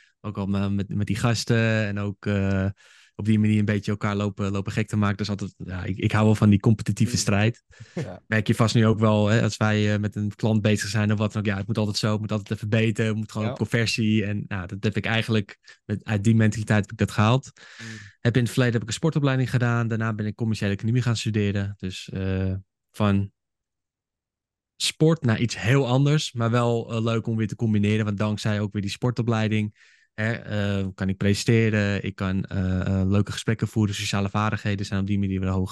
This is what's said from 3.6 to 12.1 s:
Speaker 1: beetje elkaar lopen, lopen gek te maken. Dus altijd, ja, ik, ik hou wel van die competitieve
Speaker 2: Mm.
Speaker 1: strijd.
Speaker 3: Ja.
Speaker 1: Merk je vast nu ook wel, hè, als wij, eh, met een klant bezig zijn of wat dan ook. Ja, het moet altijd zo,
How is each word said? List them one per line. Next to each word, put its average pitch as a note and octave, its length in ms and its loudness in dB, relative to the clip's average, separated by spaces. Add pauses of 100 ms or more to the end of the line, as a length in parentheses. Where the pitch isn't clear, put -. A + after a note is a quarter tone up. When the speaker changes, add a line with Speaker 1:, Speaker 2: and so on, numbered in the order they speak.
Speaker 1:
beetje G#2 260 -2
elkaar G#2 260 -2
lopen, G2+ 360 -2
lopen G2 200 -6
gek G#2+ 160 -2
te - 80 -4
maken. G2+ 200 0
Dus G2+ 140 -4
altijd, G2 260 -6
ja, F2+ 280 -10
ik, F#2+ 120 -4
ik - 160 0
hou G#2+ 120 4
wel G#2+ 100 6
van G#2+ 160 6
die G2+ 100 6
competitieve G#2+ 520 2
Speaker 2:
Mm. - 60 0
Speaker 1:
strijd. G#2 460 0 (300)
Speaker 3:
Ja. G2 320 -8
Speaker 1:
Merk A2 200 0
je A2+ 80 2
vast A2+ 200 4
nu A2+ 120 6
ook A2 120 4
wel, G#2+ 280 4
hè, A2+ 160 4
als G#2+ 140 -2
wij, G#2+ 380 2
eh, G2+ 60 0
met G#2 160 -4
een G#2 180 -4
klant A2 280 0
bezig G#2 260 2
zijn G#2+ 240 0
of G2+ 60 0
wat G#2+ 140 -2
dan A2 100 -4
ook. G2+ 60 -4
Ja, G2+ 80 0
het G2 100 -6
moet A2 120 -4
altijd G#2 180 -2
zo, G#2+ 160 0